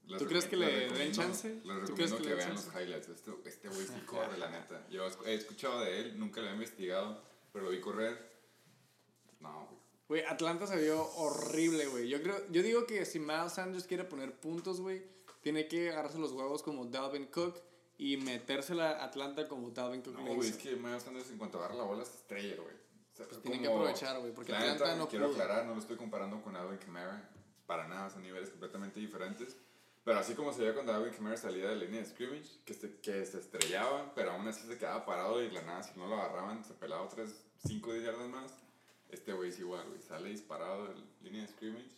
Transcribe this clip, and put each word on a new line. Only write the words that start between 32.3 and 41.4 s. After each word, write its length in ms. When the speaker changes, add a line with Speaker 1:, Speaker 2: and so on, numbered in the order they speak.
Speaker 1:
que 100
se, 260
que 260
se 120
estrellaba, 760
pero 180
aún 160
así 180
se 120
quedaba 260
parado 360
y 80
de 40
la 100
nada, 220
si 140
no 100
lo 80
agarraban, 480
se 100
pelaba 280
otras 280
cinco 260
o 20
diez 140
yardas 220
más. 240
Este 220
güey 180
es 80
igual, 300
güey, 120
sale 300
disparado 560
de 80
la 60
línea 220